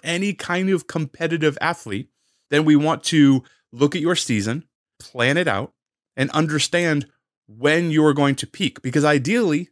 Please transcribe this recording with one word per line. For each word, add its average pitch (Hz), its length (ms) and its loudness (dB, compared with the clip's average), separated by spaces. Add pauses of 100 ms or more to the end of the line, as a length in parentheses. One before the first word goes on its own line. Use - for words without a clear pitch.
any 180 300 -4
kind 185 380 -4
of 180 180 -2
competitive 156 720 -2
athlete, 117 480 -6 (420)
then 151 140 2
we 151 100 6
want 151 300 0
to 139 400 4 (260)
look 139 240 0
at 180 60 -4
your 170 160 0
season, 113 480 -4 (340)
plan 127 380 0
it 170 120 0
out, 107 260 -4 (420)
and 131 140 -2
understand 156 760 -2 (400)
when 151 440 0
you 156 160 2
are 147 80 4
going 139 220 2
to - 100 -10
peak. - 340 -6
Because 135 240 -2
ideally, 156 680 0